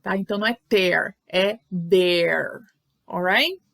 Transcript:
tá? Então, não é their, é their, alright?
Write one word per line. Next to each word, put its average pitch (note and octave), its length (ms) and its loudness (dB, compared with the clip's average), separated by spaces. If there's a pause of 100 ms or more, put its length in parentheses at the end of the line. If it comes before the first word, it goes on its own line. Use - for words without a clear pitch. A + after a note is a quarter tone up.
tá? F#3+ 140 -4
Então, G3 220 -4
não G#3 80 -4
é A#3 100 0 (120)
their, F#3+ 460 0 (180)
é G3+ 260 0 (320)
their, E3+ 720 2 (460)
alright? G#3+ 540 0 (140)